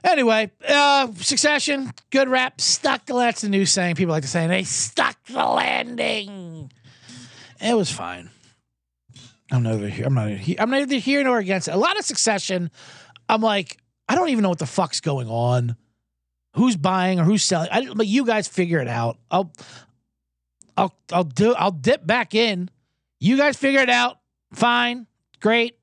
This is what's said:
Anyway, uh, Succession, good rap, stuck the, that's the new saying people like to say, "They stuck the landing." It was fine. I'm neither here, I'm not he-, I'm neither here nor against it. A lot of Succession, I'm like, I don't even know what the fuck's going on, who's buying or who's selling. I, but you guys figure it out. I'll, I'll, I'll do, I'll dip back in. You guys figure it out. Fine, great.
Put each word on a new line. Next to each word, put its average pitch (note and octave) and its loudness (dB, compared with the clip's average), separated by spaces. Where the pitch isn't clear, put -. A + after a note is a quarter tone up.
Anyway, A3+ 2
uh, C#4 4
Succession, C#4+ 0
good C4+ 4
rap, B3+ 0
stuck - 0
the, C4 -6
that's A#3+ 0
the G#3 -2
new G3 2
saying F3 0
people E3+ 0
like D#3 0
to C#3 -8
say, E3 0
"They F#3 0
stuck - -2
the - -2
landing." G3+ -4
It A3+ 0
was G3 0
fine. F2 -12
I'm B2+ 2
neither A2 -2
here, A2+ -6
I'm C#3 2
not G#2+ 0
he-, G2+ -4
I'm A3+ -10
neither C#4 -2
here C#4 -2
nor B3+ 0
against F#3+ -4
it. D#3 -6
A - -2
lot E4+ -2
of G#4 -6
Succession, F#3+ -4
I'm A3 2
like, G3+ -2
I B3+ 2
don't E4+ 2
even A3+ 2
know G3 2
what F3 0
the D#3 -4
fuck's - -2
going C3 -4
on, A#2+ 0
who's A#3 4
buying F#3 0
or D#3+ 4
who's G3+ 2
selling. E3+ 0
I, B3+ -4
but A3 0
you B3+ 2
guys A3 0
figure E3+ -2
it B2 -6
out. A#2 -4
I'll, F3 0
I'll, F#3 0
I'll F3+ 2
do, F3+ 2
I'll G3+ 2
dip F3 0
back G#3+ -2
in. G#3 0
You A#3+ 4
guys C#4+ 4
figure C4+ 2
it B3 2
out. B3 2
Fine, A#3+ 0
great. A#3 2